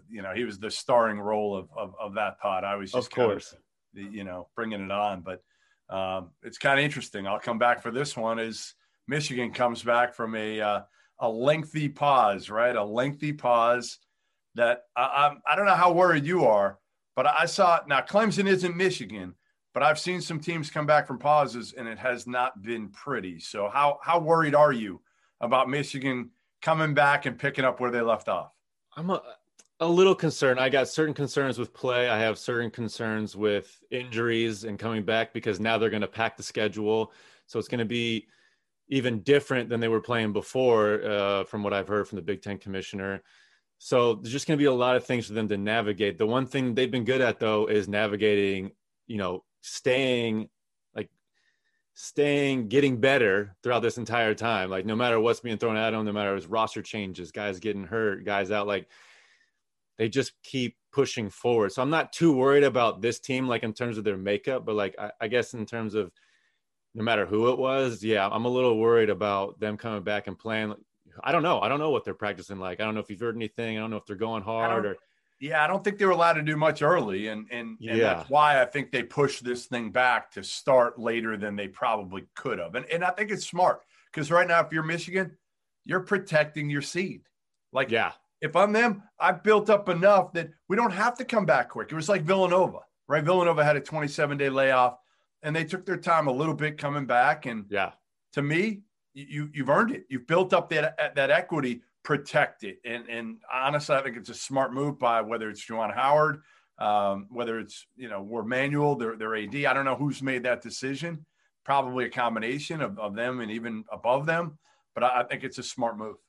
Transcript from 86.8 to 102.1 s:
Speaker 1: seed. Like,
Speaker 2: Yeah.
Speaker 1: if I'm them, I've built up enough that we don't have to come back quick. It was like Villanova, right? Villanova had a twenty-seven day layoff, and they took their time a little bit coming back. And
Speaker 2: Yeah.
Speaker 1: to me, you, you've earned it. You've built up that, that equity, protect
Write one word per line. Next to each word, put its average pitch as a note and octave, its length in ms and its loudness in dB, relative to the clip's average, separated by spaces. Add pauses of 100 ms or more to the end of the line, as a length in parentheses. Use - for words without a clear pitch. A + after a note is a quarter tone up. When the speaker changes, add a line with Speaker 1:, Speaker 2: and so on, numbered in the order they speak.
Speaker 1:
seed. E3+ 420 -6 (500)
Like, C3 180 0
Speaker 2:
Yeah. A2 220 2 (260)
Speaker 1:
if D3+ 160 -2
I'm G3+ 160 6
them, A3 320 2 (160)
I've E3 240 2
built G#3 260 4
up G3+ 200 4
enough F#3 440 6
that D#3+ 180 -4 (180)
we F#3+ 80 0
don't A3+ 140 2
have A3 260 0
to B3+ 80 -8
come G#3+ 200 0
back C#3 240 4
quick. A2 220 -8
It D#3 40 -6
was D#3+ 140 -4
like F#3+ 140 2
Villanova, F3 560 4 (300)
right? D3+ 140 2
Villanova E3+ 400 4
had D3 120 6
a C#3 60 -2
twenty-seven D3 560 -2
day C#3 120 2
layoff, C3 480 4 (460)
and D3+ 100 -4
they D#3+ 120 -2
took F#3 200 -8
their F3+ 120 -2
time D#3+ 300 2
a C3 60 2
little D#3 220 -2
bit D3+ 220 -4
coming C#3+ 280 -4
back. C3 400 4
And A2 240 -6
Speaker 2:
Yeah. G2 220 -2 (420)
Speaker 1:
to D3 80 -2
me, F#3+ 420 -2 (300)
you, D3 400 -10
you've C3+ 160 -4
earned G#3+ 220 4
it. - 180 -8
You've B2+ 180 -8
built F#3 260 2
up E3+ 160 4
that, D3+ 460 0
that C#3 140 2
equity, D3 520 0 (220)
protect D3 600 0